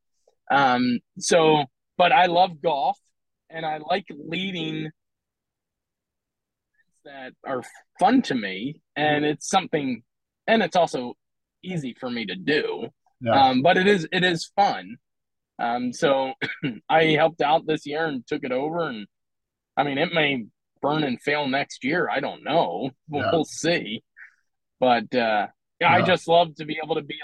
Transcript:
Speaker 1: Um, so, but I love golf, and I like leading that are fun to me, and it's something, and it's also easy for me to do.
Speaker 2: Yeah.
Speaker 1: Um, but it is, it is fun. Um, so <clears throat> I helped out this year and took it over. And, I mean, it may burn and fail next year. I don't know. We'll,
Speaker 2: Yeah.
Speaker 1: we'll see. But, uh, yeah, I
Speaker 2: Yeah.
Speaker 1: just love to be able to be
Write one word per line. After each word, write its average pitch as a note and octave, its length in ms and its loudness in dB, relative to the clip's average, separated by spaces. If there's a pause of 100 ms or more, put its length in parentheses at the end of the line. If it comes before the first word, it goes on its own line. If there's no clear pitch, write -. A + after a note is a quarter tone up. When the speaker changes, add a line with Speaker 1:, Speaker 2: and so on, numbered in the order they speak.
(500)
Speaker 1:
Um, B2 500 2 (180)
so, D#3 460 4 (340)
but F3 140 4
I E3+ 140 6
love F3 360 2
golf, D#3 380 -2 (500)
and D#3+ 160 -10
I D#3 120 -4
like E3+ 320 -4
leading D#3+ 840 -8 (2250)
that C3+ 280 -18 (120)
are B2+ 180 -6 (380)
fun A#3+ 220 6
to - 120 -2
me, G#2 460 -8 (160)
and D3 260 0
it's D3+ 240 -2
something, C#3+ 560 -2 (420)
and A3 160 2
it's E3+ 140 -2
also D3 380 0 (500)
easy D#3+ 340 -8
for B2+ 120 -8
me A#2 160 -6
to F#2 100 -8
do. A#2 540 -2 (320)
Speaker 2:
Yeah. A#2 100 0 (180)
Speaker 1:
Um, B2+ 120 2
but F3 160 4
it F#3+ 100 2
is, G3 240 2
it F3+ 140 0
is F3 320 -2
fun. A#2 400 0 (640)
Um, A#2+ 320 -2
so C3+ 400 0 (280)
<clears throat> A#2+ 280 -6
I D#3+ 140 4 (180)
helped D#3+ 200 0
out D3+ 260 2
this D#3 180 -2
year D3 220 -4
and C3+ 180 -6
took D3 180 -6
it B2+ 80 -6
over. D#3 380 -2
And, G#2+ 160 -10 (720)
I D3 60 2
mean, C#3 140 -2
it E3+ 160 0
may C#3+ 320 0 (360)
burn D3+ 220 0
and C3 180 -4
fail D3 260 -2
next C#3 360 -4
year. C#3 260 0
I A#2+ 100 -2
don't B2+ 240 -6
know. A#2 460 -2 (200)
We'll, C#3+ 140 -2
Speaker 2:
Yeah. G#2 80 0
Speaker 1:
we'll D#3+ 140 2
see. D3 580 -4 (760)
But, A#2+ 340 2
uh, A2 340 0 (320)
yeah, E3+ 140 2
I F3+ 60 6
Speaker 2:
Yeah. F3 60 2
Speaker 1:
just F3 220 0
love E3 280 4
to D#3 100 -12
be D#3 180 -8
able D#3 120 -4
to D#3 80 -2
be D3+ 200 -14